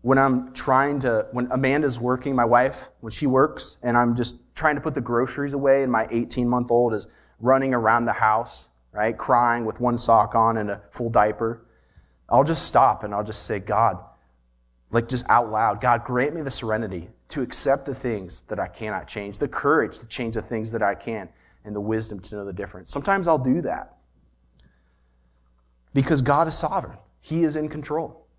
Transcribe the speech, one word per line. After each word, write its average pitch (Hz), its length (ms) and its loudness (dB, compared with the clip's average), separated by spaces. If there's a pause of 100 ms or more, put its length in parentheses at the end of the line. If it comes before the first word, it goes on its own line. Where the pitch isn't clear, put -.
When 131 160 4
I'm 131 380 2
trying 139 460 0
to, 117 320 0
when 123 180 -4
Amanda's 131 500 0
working, 127 340 -2
my 123 100 4
wife, 120 440 2 (120)
when 113 100 -10
she 147 160 -4
works, 131 560 2
and 120 140 0
I'm 120 180 4
just 120 220 -2 (180)
trying 151 220 0
to 143 40 -6
put 151 140 -4
the 143 60 -4
groceries 127 520 -2
away, 139 300 4
and 127 100 0
my 110 180 0
eighteen-month-old 120 840 0
is 104 140 -6 (320)
running 131 340 2
around 117 320 4
the 113 60 0
house, 110 560 0 (240)
right, 110 240 -2
crying 120 500 2
with 107 140 -6
one 120 180 0
sock 110 360 4
on 113 220 4
and 107 140 -4
a 98 100 -6 (120)
full 117 180 -6
diaper, 113 520 0 (680)
I'll 127 140 4
just 160 220 0
stop 120 380 2
and 101 100 -6
I'll 104 100 -4
just 107 200 -8
say, 107 140 -4
"God," 101 400 0 (920)
like, 117 160 0
just 127 200 -4
out 113 220 4
loud, 110 300 0
"God, 120 240 2
grant 131 300 -2
me 165 80 -8
the 139 80 -6
serenity 107 600 -4 (200)
to 139 120 -4
accept 139 420 0
the 139 100 -6
things 104 540 -6
that 101 120 -6
I - 80 -4
cannot 101 400 -8
change, 101 300 -10
the 143 100 -2
courage 143 500 0
to - 80 -20
change 113 280 -6
the 110 80 -4
things 110 300 -6
that 110 100 -2
I 101 120 2
can, 107 340 -10 (360)
and 104 100 -12
the 104 60 -4
wisdom 107 400 -4
to 104 160 -14
know 101 80 -10
the 98 80 -10
difference." 92 360 -12
Sometimes 190 380 0
I'll 160 120 4
do 131 240 0
that - 340 -6 (2000)
because 139 280 2
God 147 240 4
is 156 100 -2
sovereign. 185 420 -4 (220)
He 165 240 0
is 151 120 0
in 151 120 -4
control. 151 580 -8 (120)